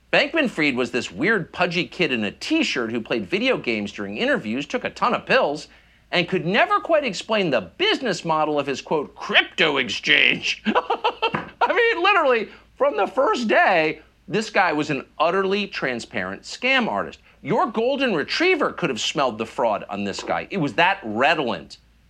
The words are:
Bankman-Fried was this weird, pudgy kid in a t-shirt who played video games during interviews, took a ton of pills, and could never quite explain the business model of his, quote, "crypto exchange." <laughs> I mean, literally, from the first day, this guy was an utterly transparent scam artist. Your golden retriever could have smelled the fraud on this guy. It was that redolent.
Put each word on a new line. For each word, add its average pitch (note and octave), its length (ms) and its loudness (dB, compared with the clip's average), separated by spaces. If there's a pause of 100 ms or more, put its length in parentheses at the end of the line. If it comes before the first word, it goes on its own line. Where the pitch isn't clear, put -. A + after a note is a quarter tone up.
(140)
Bankman-Fried G3 640 0
was B2 140 -2
this A#2 200 -4
weird, E3 400 -2
pudgy F3 340 -2
kid D3 280 -2
in A2+ 100 -2
a G2 80 -2
t-shirt C#3+ 600 -2
who A#2 100 -2
played A2 240 -4
video G#3+ 320 0
games A2 340 -4
during G#2 260 -8
interviews, C#3+ 480 -2
took - 200 -6
a - 40 -4
ton A3 240 -2
of - 120 -4
pills, F3 420 0 (440)
and F3 180 0
could E3+ 160 -2
never E4 340 2
quite D#4 240 2
explain G3+ 460 -2
the G#2+ 280 0
business C4+ 460 -2
model D#3 340 0
of C#3+ 100 -2
his, C3 140 -4
quote, D#3 320 -4
"crypto F#3 640 2
exchange." - 840 0
<laughs> - 20 -20
I - 1080 0
mean, A4+ 300 4
literally, D4+ 440 4 (300)
from C#4 180 2
the G3 120 0
first B3+ 420 2
day, E3 500 4 (280)
this G#3+ 220 -2
guy F#3+ 220 2
was D3+ 180 0
an C#3+ 160 -2 (140)
utterly F#3+ 480 2
transparent G#2+ 760 -6
scam B3+ 440 0
artist. F#2+ 320 -4 (220)
Your B3 260 0
golden A#3+ 480 0
retriever C#4+ 560 0
could F3 180 -4
have G#3+ 120 -4
smelled B2+ 360 -2
the A2 80 -4
fraud G#2+ 440 -2
on G2+ 140 -6
this F#2+ 200 -6
guy. F2 260 -4
It G3 80 -6
was C#3 180 -2
that F3+ 280 2
redolent. A#2 760 0 (320)